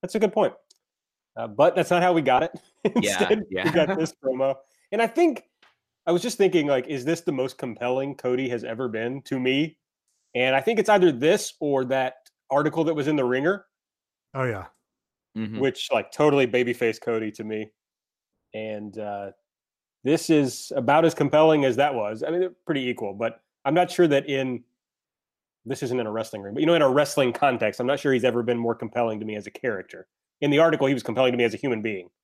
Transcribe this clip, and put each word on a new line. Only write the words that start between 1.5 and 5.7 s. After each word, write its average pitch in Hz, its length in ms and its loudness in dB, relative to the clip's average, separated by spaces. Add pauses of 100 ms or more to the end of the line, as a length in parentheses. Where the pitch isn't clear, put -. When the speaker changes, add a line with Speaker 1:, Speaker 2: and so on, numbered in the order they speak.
Speaker 1:
that's 175 160 0
not 175 100 4
how 180 100 4
we 165 120 2
got 127 180 4
it. 165 100 -4 (320)
<laughs> 226 180 0
Speaker 2:
Yeah, 202 180 -2
Speaker 1:
Instead, 196 320 2
Speaker 2:
yeah. 185 140 -2
Speaker 1:
we 160 60 2
got 165 280 2
this 160 140 -2 (100)
promo. 135 320 -2 (360)
And 214 100 0
I 233 60 2
think, 302 360 0 (640)